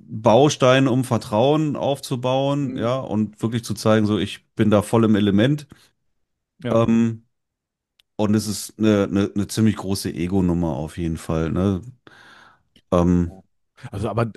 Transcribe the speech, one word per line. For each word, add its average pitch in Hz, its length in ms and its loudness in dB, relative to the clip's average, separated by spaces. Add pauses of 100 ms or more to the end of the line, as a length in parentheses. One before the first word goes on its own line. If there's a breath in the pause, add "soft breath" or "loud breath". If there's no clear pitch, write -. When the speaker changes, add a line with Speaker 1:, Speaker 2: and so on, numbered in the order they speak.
Speaker 1:
Baustein, 127 800 4
um 127 160 0
Vertrauen 131 720 0
aufzubauen, 135 960 -4
Speaker 2:
Mhm. - 60 -8
Speaker 1:
ja, 117 200 -2
und 107 440 -4
wirklich 117 220 -4
zu 107 100 -8
zeigen, 110 320 2
so, 104 120 0
ich - 360 -6
bin 107 160 2
da 101 120 4
voll 113 220 2
im 110 120 4
Element. 107 500 2 (960 soft breath)
Speaker 2:
Ja. 113 200 2
Speaker 1:
Ähm, 113 400 0 (920)
und 104 180 2
es 104 140 0
ist - 300 -10
eine, 104 260 4
eine, 98 300 0
eine 98 140 -4
ziemlich 110 280 0
große 95 380 -6
Ego-Nummer 87 640 0
auf 78 220 -10
jeden 82 200 -4
Fall, 82 340 -4
ne? 90 300 0 (1080 soft breath)
Ähm, 87 400 2 (600 loud breath)
Speaker 2:
Also, 110 160 -6
aber 107 280 -2